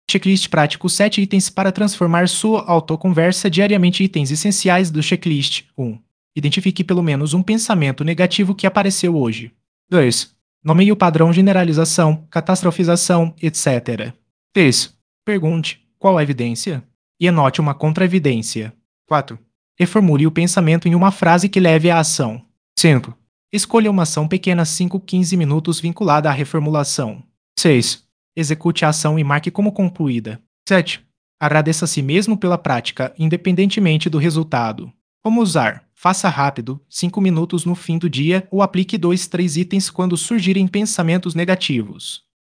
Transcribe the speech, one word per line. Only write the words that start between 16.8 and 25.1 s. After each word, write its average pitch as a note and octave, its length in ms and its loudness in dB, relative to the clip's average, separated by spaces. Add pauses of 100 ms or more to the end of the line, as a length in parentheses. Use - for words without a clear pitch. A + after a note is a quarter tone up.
E E3+ 80 0
anote D#3+ 340 2
uma C#3+ 140 0
contra-evidência. D3 960 -2 (320)
Quatro. C#3 340 -2 (380)
Reformule F3 480 2
o D#3+ 60 2
pensamento E3+ 560 2
em E3+ 80 2
uma F#3 160 4
frase F3 380 2
que G3 100 -2
leve E3 320 4
à E3+ 80 2
ação. B2 440 -2 (360)
Cinco. C#3+ 380 2 (360)
Escolha G#3+ 380 0
uma F#3 140 2
ação D#3 240 -2
pequena, F3+ 360 0
cinco, F3+ 360 -4
quinze F#3 360 0